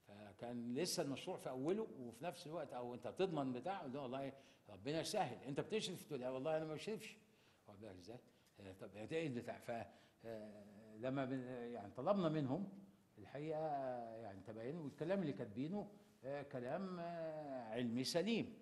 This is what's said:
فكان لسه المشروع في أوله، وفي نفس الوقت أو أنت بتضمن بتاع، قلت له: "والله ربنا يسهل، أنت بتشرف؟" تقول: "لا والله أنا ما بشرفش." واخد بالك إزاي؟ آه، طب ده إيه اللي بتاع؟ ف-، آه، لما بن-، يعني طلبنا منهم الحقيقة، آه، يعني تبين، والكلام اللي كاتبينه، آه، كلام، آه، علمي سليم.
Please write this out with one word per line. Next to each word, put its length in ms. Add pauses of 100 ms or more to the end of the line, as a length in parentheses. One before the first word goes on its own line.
فكان 640
لسه 300
المشروع 340
في 120
أوله، 380 (120)
وفي 240
نفس 240
الوقت 260
أو 220
أنت 120
بتضمن 460
بتاع، 280
قلت 140
له: 60
"والله 320 (360)
ربنا 300
يسهل، 380 (100)
أنت 120
بتشرف؟" 440
تقول: 180
"لا 80
والله 280
أنا 80
ما 80
بشرفش." 440 (500)
واخد 140
بالك 160
إزاي؟ 220 (400)
آه، 140
طب 200
ده 60 (180)
إيه 100
اللي 140
بتاع؟ 180
ف-، 260 (400)
آه، 380 (360)
لما 260
بن-، 220 (260)
يعني 180
طلبنا 380
منهم 400 (480)
الحقيقة، 420
آه، 580
يعني 300
تبين، 300
والكلام 440
اللي 120
كاتبينه، 540 (360)
آه، 180
كلام، 580
آه، 720
علمي 340
سليم. 580